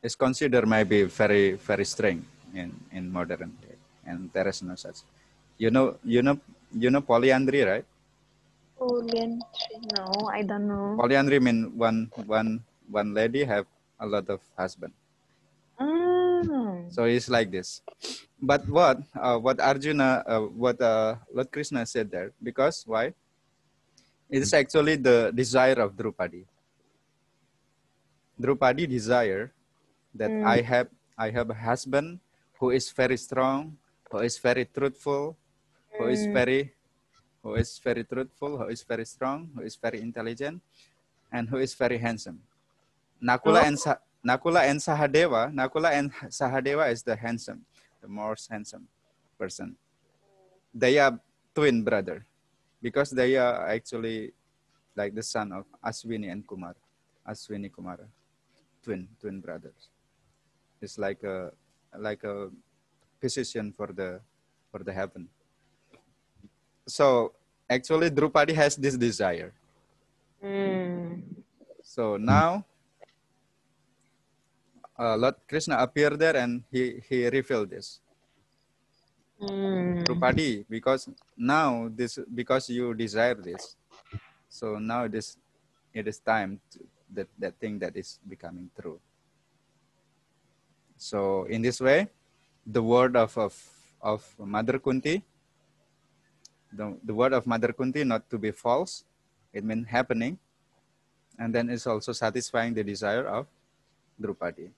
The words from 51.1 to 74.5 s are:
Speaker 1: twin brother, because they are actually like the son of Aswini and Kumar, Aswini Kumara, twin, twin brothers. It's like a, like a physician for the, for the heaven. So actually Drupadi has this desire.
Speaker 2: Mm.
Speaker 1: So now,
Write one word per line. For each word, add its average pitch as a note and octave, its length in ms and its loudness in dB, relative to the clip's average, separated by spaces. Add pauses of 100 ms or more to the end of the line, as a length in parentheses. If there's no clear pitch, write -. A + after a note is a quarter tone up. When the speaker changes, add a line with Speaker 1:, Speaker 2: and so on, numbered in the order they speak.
Speaker 1:
twin C3 280 2
brother, G2 420 -2 (580)
because C#3 280 0
they B2+ 260 4
are A#2+ 320 2
actually A2+ 640 -6 (600)
like G#2 200 -4
the A2+ 100 -6
son G#2+ 280 -6
of F#2+ 120 -12 (180)
Aswini A2 480 -8
and G2+ 160 -12
Kumar, F2+ 300 -14 (500)
Aswini G2+ 460 -12
Kumara, F2+ 340 -16 (800)
twin, F#2+ 240 -8 (120)
twin G2 200 -12
brothers. D#2 480 -16 (920)
It's - 180 -16
like G2 240 -4
a, F#2 300 -8 (440)
like G#2 280 -8
a G2+ 260 -8 (680)
physician A#2 520 -6
for G#2 220 -10
the, F#2 260 -8 (500)
for G2 120 -14
the F#2+ 100 -10
heaven. F#2 360 -8 (1600)
So B2+ 440 4 (400)
actually D#3+ 400 2
Drupadi D3 440 4
has C#3+ 200 4
this C3+ 220 0
desire. F#2+ 560 0 (880)
Speaker 2:
Mm. F#3 800 -4 (640)
Speaker 1:
So A2 320 -2
now, D#3 480 2 (2250)